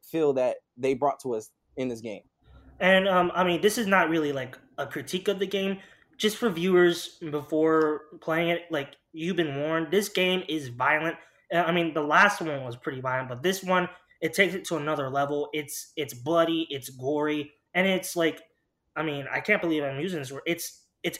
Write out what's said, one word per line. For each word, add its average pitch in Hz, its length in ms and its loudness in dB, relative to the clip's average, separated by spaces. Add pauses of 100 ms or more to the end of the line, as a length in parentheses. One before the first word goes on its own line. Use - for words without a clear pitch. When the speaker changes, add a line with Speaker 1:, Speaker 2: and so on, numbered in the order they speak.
Speaker 1:
feel 151 300 2
that 127 240 0 (200)
they 135 160 2
brought 127 280 0
to 123 140 -4
us 110 140 -8 (260)
in 131 140 -4
this 113 120 -8
game. 107 200 -10 (580)
Speaker 2:
And, 190 280 4
um, 180 260 4
I 180 100 2
mean, 170 180 0
this 202 160 2
is 226 100 -2
not 185 220 4
really, 156 240 0
like, 127 240 -8 (200)
a 143 80 -4
critique 160 440 -6
of 190 100 0
the 196 80 -2
game. 196 320 -2 (380)
Just 214 180 0
for 233 140 0
viewers, 175 680 4 (140)
before 156 680 2 (180)
playing 170 300 0
it, 170 200 0
like, 143 280 -6 (160)
you've 165 240 -4
been 143 240 0
warned, 160 300 0
this 202 180 2
game 185 400 2
is 151 180 -4
violent. 147 480 0 (380)
Uh, 170 60 4
I 170 120 4
mean, 170 220 2
the 156 80 0
last 175 400 4
one 147 240 -4
was 120 100 -8
pretty 135 240 -8
violent, 127 300 -2
but 123 120 -10
this 185 220 -2
one 180 240 2 (380)
it 160 80 -2
takes 185 220 2
it 185 100 -8
to 165 120 -2
another 147 300 -2
level. 143 460 -2
It's, - 420 -8
it's 135 200 -6
bloody, 165 560 2
it's 131 180 -10
gory, 147 640 -2 (240)
and 180 100 2
it's 185 300 -2
like, 165 260 0 (540)
I 156 80 -4
mean, 143 280 -6
I - 80 -4
can't 202 220 0
believe 160 220 0
I'm 139 160 -4
using 175 180 -4
this 135 140 -8
word. 135 160 -12
It's, - 340 -6 (220)
it's 170 160 -6